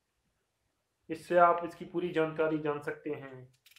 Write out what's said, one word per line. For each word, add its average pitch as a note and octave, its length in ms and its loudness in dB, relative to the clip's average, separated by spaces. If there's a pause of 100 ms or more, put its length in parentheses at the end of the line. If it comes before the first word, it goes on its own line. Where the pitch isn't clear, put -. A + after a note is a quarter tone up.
(1080)
इससे D#3+ 280 0
आप E3+ 280 6
इसकी E3+ 200 -10
पूरी F3 240 -4
जानकारी D#3+ 480 0
जान D3 240 -4
सकते D3+ 280 -8
हैं, C3 500 -12 (200)